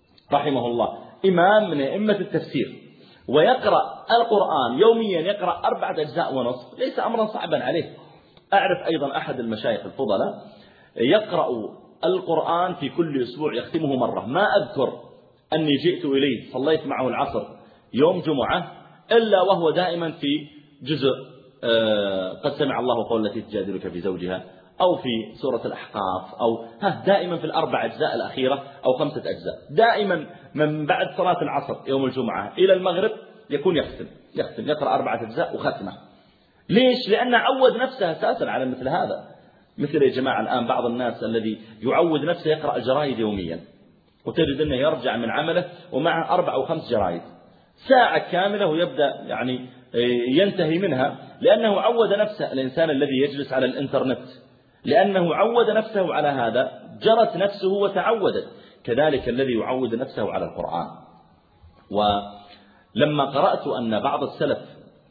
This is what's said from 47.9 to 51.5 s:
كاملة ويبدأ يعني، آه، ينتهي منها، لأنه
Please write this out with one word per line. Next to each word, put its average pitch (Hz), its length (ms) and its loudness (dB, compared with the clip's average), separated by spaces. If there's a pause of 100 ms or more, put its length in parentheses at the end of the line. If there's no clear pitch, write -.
كاملة 196 360 0
ويبدأ 151 480 0 (120)
يعني، 127 420 -6 (260)
آه، 123 480 2
ينتهي 170 360 0
منها، 139 400 0 (220)
لأنه 208 400 4